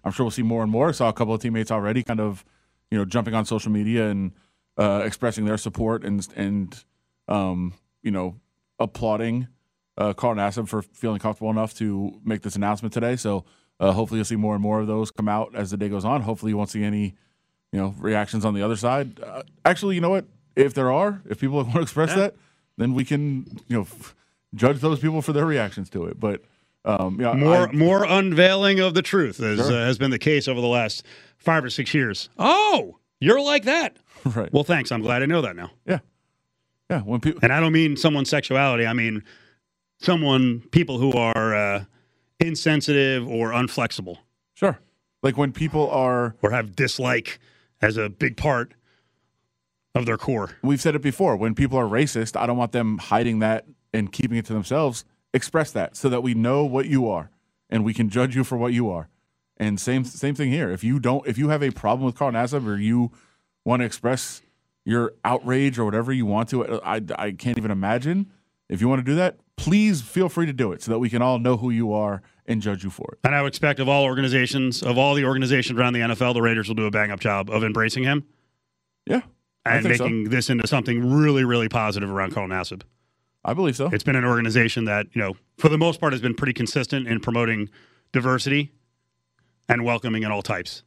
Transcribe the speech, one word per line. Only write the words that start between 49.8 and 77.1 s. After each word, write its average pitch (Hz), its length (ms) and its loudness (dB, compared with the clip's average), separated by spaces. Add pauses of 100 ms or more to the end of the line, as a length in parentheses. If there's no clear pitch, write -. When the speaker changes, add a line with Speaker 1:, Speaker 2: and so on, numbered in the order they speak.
Speaker 2:
of 123 100 0
their 113 120 -2
core. 107 340 -4 (100)
Speaker 1:
We've 135 200 0
said 151 140 2
it 139 60 -2
before. 143 340 2
When 107 180 0
people 131 240 0
are 120 80 2
racist, 113 540 0
I 120 60 0
don't 120 120 0
want 120 140 0
them 110 280 0
hiding 113 400 2
that 110 260 0 (280)
and 104 180 0
keeping 117 260 -2
it 110 80 -4
to 113 80 -6
themselves. 123 500 -2 (300)
Express 143 380 0
that - 260 -4
so 139 120 -2
that 123 140 0
we 123 100 0
know 123 300 2
what 131 240 -2
you 131 220 2
are 82 200 -6 (400)
and 110 140 0
we 110 100 0
can 110 160 0
judge 123 260 0
you 131 100 2
for 127 120 -4
what 120 160 0
you 117 160 0
are. 82 200 -6 (480)
And 104 220 -2
same, 127 260 0
same 143 300 -4
thing 139 140 -2
here. 135 220 0
If 92 120 -6
you 131 160 2
don't, 123 280 0
if 110 100 -2
you 147 120 0
have 151 120 2
a 135 100 0
problem 123 340 0
with 120 100 0
Carl 139 160 0
Nassib 123 340 0
or 104 120 -2
you 117 340 2 (540)
wanna 123 200 2
express - 560 -4 (420)
your 117 300 0 (100)
outrage 127 560 2
or 113 60 2
whatever 117 260 0
you 127 140 0
want 107 240 0
to, 117 320 -2
I, 107 200 -4 (160)
I 101 140 -4
can't 117 260 -4
even 110 140 -4
imagine. 123 580 0 (380)
If 92 140 -4
you 120 80 4
wanna 131 140 2
do 139 120 2
that, 180 220 0 (180)
please 196 460 2
feel 180 260 0
free 170 200 0
to 143 60 -4
do 120 200 0
it - 80 -10
so 110 100 -4
that 113 80 2
we 123 100 0
can 120 120 0
all 127 180 2
know 123 160 4
who 123 140 -4
you 113 240 0
are 104 280 -2 (240)
and 110 160 0
judge 98 220 -4
you 98 60 -6
for - 240 -12
it. - 100 -20
Speaker 2:
And 135 100 4
I 143 80 2
would 139 80 -2
expect 139 300 0
of 131 80 0
all 139 160 4
organizations, 131 800 0
of 123 140 2
all 139 180 4
the 143 80 2
organizations 131 560 2
around 123 140 4
the 120 80 0
N 117 100 0
F 110 100 -2
L, 123 120 2
the 117 80 2
Raiders 113 260 2
will 110 80 -4
do 110 100 0
a 104 60 -2
bang-up 104 300 -2